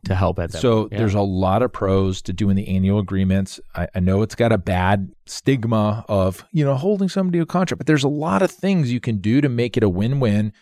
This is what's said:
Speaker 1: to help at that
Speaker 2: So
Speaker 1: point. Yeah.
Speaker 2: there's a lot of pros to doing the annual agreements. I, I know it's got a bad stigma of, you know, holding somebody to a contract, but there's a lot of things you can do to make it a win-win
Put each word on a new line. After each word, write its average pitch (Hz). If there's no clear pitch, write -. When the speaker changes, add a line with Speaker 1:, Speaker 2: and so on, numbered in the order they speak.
Speaker 1:
to 95
help 90
at 85
that 85
Speaker 2:
So 113
Speaker 1:
point. 104
Yeah. 101
Speaker 2:
there's 104
a 101
lot 95
of 127
pros 95
to 95
doing 101
the 101
annual 95
agreements. 95
I, 87
I 92
know 95
it's 107
got 117
a 110
bad 92
stigma 110
of, 95
you 151
know, 139
holding 190
somebody 185
to 165
a -
contract, 180
but -
there's 151
a 143
lot 160
of 185
things 175
you 123
can 113
do 110
to 143
make 120
it 113
a 104
win-win 107